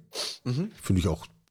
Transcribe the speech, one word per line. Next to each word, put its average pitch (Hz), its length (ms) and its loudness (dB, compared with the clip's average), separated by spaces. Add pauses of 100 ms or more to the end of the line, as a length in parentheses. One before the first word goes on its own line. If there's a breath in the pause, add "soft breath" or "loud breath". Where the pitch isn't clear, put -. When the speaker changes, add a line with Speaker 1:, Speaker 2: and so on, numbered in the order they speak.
(440 loud breath)
Speaker 1:
Mhm. 143 280 -2 (120)
Speaker 2:
Finde 92 160 4
ich 90 80 2
auch, - 180 -2 (260)